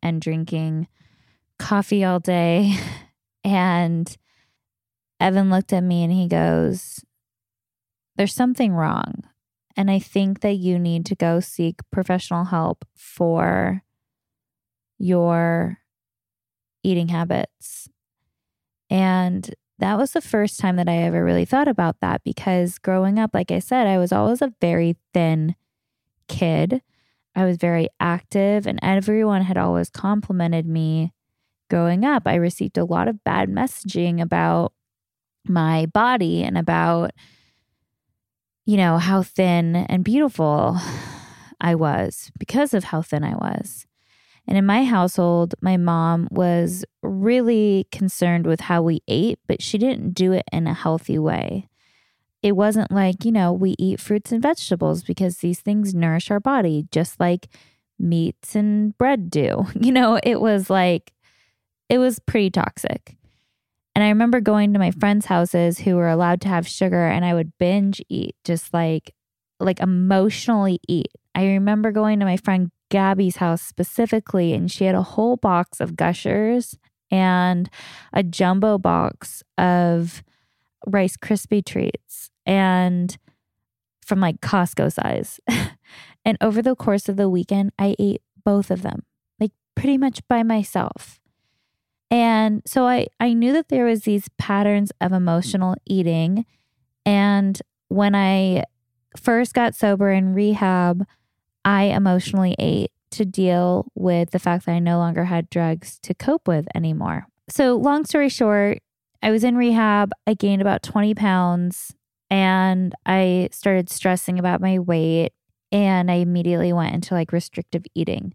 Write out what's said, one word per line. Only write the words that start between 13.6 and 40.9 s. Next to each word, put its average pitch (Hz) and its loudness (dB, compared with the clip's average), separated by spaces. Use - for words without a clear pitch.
your 170 0
eating 175 0
habits." - -6
And 185 0
that 202 0
was 262 0
the 330 -2
first 214 -2
time 185 0
that 175 0
I 170 0
ever 170 0
really 175 2
thought 277 0
about 175 0
that, - -4
because 180 -2
growing 190 0
up, 220 0
like 185 -2
I 170 -2
said, 254 0
I 190 2
was 180 0
always 226 0
a 262 -4
very 170 0
thin 160 0
kid. 170 0
I 190 2
was 180 0
very 170 0
active, 196 -2
and - -6
everyone 202 0
had 185 -2
always 175 0
complimented 175 -2
me 160 -2
growing 175 0
up. 277 0
I - 2
received 175 -2
a 175 0
lot 175 0
of 220 -6
bad 196 -2
messaging 180 -4
about 170 0
my 160 0
body 190 0
and 185 -4
about, 170 0
you 208 2
know, 175 4
how 185 2
thin 170 0
and 185 0
beautiful 180 0